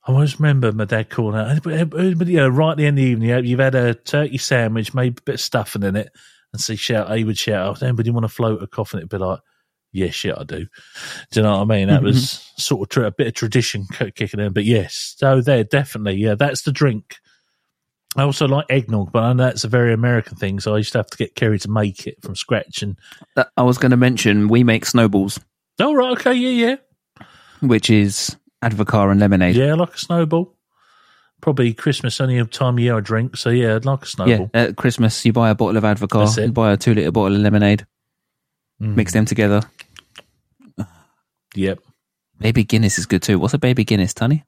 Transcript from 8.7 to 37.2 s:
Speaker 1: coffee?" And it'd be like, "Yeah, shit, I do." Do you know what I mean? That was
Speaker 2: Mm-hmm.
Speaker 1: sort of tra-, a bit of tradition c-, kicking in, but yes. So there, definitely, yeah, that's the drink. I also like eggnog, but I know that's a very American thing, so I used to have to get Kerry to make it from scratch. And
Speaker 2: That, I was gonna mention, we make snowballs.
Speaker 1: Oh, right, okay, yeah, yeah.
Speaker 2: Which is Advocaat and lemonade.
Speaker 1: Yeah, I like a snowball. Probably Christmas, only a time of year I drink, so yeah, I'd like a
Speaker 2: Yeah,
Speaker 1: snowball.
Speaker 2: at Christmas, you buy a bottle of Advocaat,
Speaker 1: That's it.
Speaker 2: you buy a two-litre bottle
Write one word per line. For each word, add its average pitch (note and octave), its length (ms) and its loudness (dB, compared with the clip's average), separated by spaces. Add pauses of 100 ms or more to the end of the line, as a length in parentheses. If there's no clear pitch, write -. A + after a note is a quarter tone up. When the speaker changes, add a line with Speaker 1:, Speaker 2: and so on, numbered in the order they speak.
Speaker 1:
coffee?" G#2+ 260 -8
And F2 40 -8
it'd F2 80 -16
be G#2 80 -8
like, F#2 220 -4 (520)
"Yeah, F#2 200 -4
shit, - 260 -6
I - 60 -14
do." - 240 -12 (640)
Do - 80 0
you - 20 4
know G#2 160 2
what G#2 140 0
I A2 40 2
mean? G2 120 0
That G2+ 160 4
was G2+ 140 2
Speaker 2:
Mm-hmm. - 440 -6
Speaker 1:
sort A2 220 -2
of - 60 -10
tra-, A#2 180 0
a G2+ 40 -4
bit A#2+ 160 -4
of A2+ 60 -8
tradition A2 520 -2
c-, - 260 -8
kicking G#2 280 -8
in, G2+ 140 -2
but G#2 120 0
yes. G#2+ 520 -2
So C3+ 240 2
there, A#2+ 220 2
definitely, G#2+ 580 -2
yeah, G#2+ 140 2
that's C3+ 260 -2
the D3+ 100 -4
drink. C3 440 -2 (1000)
I C3+ 60 0
also C#3+ 240 0
like C#3 220 0
eggnog, A2 420 0
but A2+ 120 2
I A#2+ 100 2
know B2 100 2
that's B2+ 220 -2
a - 20 -6
very A#2+ 260 2
American A#2 440 0
thing, G2 240 -4
so G#2+ 140 -2
I - 20 2
used G#2+ 160 -2
to A#2+ 60 0
have G#2 100 -4
to - 80 -20
get - 180 -6
Kerry G#2+ 240 0
to G2 100 -8
make G#2 380 -2
it - 140 -16
from F#2 140 -12
scratch. - 480 -6
And G2+ 140 -8 (380)
Speaker 2:
That, - 220 0
I B2 60 4
was B2 140 4
gonna B2+ 200 4
mention, G#2+ 520 2
we A#2+ 140 6
make A2+ 220 2
snowballs. G2+ 540 2 (400)
Speaker 1:
Oh, D4 160 2
right, B3+ 180 2
okay, B3 220 0
yeah, B3 320 0
yeah. C4 80 0 (840)
Speaker 2:
Which A#2 300 2
is G2+ 480 2 (340)
Advocaat G2+ 400 2
and G2 80 4
lemonade. F#2+ 360 4
Speaker 1:
Yeah, C3+ 160 4
I - 40 2
like E3+ 180 -2
a - 40 -14
snowball. E3+ 560 -2 (880)
Probably B2+ 320 2
Christmas, - 480 -4
only B2+ 180 0
a A#2 60 0
time B2 300 -2
of A#2+ 40 0
year A#2+ 180 2
I G#2+ 40 -2
drink, A2 360 -4
so - 120 -4
yeah, A#2 260 2
I'd A2+ 100 -4
like C3+ 180 0
a - 20 -18
Speaker 2:
Yeah, - 20 -14 (300)
Speaker 1:
snowball. G#2+ 160 -2
Speaker 2:
at A#2 240 0
Christmas, A#2 480 0
you A2+ 80 4
buy A#2 160 4
a G#2+ 60 4
bottle G#2+ 220 0
of G#2 60 0
Advocaat, G#2 420 2
Speaker 1:
That's A2 140 2
it. A2 80 0
Speaker 2:
you A#2 40 -2
buy A2 200 2
a G2 60 2
two-litre G2 340 0
bottle G2+ 240 2